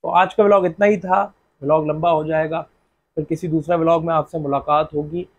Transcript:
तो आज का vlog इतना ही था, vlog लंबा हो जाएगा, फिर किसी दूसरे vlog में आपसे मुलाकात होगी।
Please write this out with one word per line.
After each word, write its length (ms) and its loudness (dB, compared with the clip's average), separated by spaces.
तो 60 -6
आज 260 2
का 100 4
vlog 220 4
इतना 200 0
ही 120 4
था, 360 -2
vlog 240 2
लंबा 240 -2
हो 140 0
जाएगा, 360 -2
फिर 100 -4
किसी 240 -6
दूसरे 280 0
vlog 280 2
में 100 -2
आपसे 240 -2
मुलाकात 560 -2
होगी। 340 -6